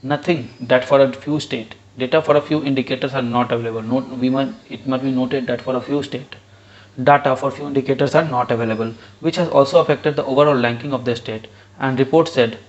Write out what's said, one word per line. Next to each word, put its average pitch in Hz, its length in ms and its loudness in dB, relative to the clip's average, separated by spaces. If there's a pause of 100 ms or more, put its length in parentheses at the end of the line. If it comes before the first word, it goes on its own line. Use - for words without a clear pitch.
Nothing 143 480 -2 (100)
that 127 240 4
for 139 160 4
a 131 140 6
few 147 260 -4
state, 120 360 -8 (220)
data 127 240 2
for 147 140 2
a 147 60 4
few 151 240 -2
indicators 135 480 -2
are 135 80 -2
not 120 320 0
available. 113 280 -4
Note, 123 280 -4
we 127 200 -2
must, 131 240 -2 (160)
it 120 160 -14
must 131 180 -4
be 135 80 -2
noted 127 360 -2
that 120 140 -4
for 131 160 -4
a - 40 -4
few 143 220 -4
state, - 320 -12 (680)
data 143 320 4
for 139 140 -4
few 143 160 -10
indicators 139 480 0
are 160 160 4
not 123 220 -2
available, 113 420 -2 (260)
which 165 160 -2
has 175 140 0
also 135 320 6
affected 147 340 0
the 147 100 -2
overall 143 360 4
ranking 120 320 -2
of 120 120 -4
the 120 100 0
state. 110 320 -10 (320)
And 135 180 0
report 156 300 4
said 117 420 0